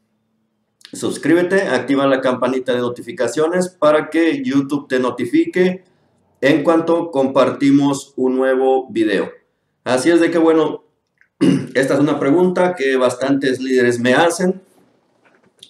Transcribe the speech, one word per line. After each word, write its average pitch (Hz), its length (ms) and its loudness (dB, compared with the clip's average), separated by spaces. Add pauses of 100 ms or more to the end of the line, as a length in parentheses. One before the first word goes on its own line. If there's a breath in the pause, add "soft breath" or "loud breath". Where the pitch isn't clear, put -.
(920)
suscríbete, 175 680 0
activa 139 440 0
la 135 140 0
campanita 127 540 -2
de 123 60 -2
notificaciones 127 880 -4
para 151 420 0
que 160 320 0
YouTube 139 460 -2
te 131 100 -2
notifique 165 880 -2 (560)
en 139 240 2
cuanto 165 460 0
compartimos 139 1040 0
un 127 200 0
nuevo 131 540 0
video. 104 400 -2 (540)
Así 127 260 0
es 170 100 6
de 165 100 2
que, 175 80 0
bueno, 160 460 2 (460)
<clears throat> - 440 0
esta 139 200 0
es 143 60 0
una 147 200 0
pregunta 180 540 2
que 135 220 -2
bastantes 131 640 0
líderes 123 380 0
me 123 160 2
hacen, 175 460 0 (1080)